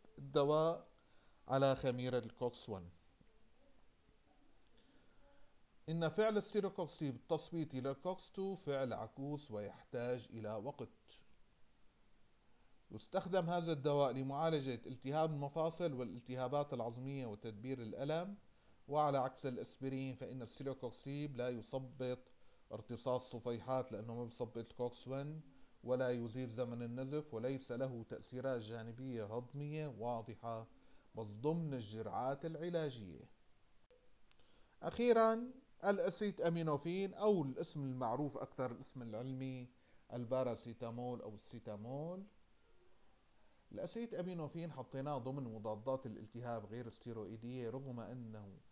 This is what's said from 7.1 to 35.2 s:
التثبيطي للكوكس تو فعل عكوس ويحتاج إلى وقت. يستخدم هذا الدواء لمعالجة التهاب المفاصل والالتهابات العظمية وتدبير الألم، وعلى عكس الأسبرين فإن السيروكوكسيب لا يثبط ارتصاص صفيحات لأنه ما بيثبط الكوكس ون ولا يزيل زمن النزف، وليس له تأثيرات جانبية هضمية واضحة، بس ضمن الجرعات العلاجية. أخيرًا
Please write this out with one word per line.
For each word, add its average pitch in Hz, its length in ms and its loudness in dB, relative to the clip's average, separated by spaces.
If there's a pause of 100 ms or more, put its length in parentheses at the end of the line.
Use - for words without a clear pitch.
التثبيطي 156 640 -2
للكوكس 139 520 -2
تو 190 240 -2
فعل 135 360 0
عكوس 135 580 -4
ويحتاج 117 800 -4
إلى 107 240 -4
وقت. 113 340 -6 (2000)
يستخدم 175 600 0
هذا 170 220 2
الدواء 143 400 4
لمعالجة 135 760 2
التهاب 147 440 2
المفاصل 160 640 0
والالتهابات 127 800 0
العظمية 123 520 -2
وتدبير 113 560 -6
الألم، 156 540 0 (520)
وعلى 147 300 8
عكس 131 280 2
الأسبرين 131 680 -2
فإن 127 280 -6
السيروكوكسيب 139 920 -4
لا 123 120 2
يثبط 127 680 -2 (540)
ارتصاص 120 580 0
صفيحات 120 640 -2
لأنه 110 220 -4
ما 120 100 -4
بيثبط 117 320 -6
الكوكس 120 520 -6
ون 143 320 -4 (440)
ولا 127 260 4
يزيل 120 380 0
زمن 120 340 -2
النزف، 135 520 -2
وليس 127 380 -2
له 120 360 -2
تأثيرات 127 520 -2
جانبية 117 640 -4
هضمية 143 640 -2 (120)
واضحة، 113 680 -2 (480)
بس 107 120 -4
ضمن 143 480 0
الجرعات 113 720 -2
العلاجية. 151 800 -2 (1600)
أخيرًا 226 680 6 (340)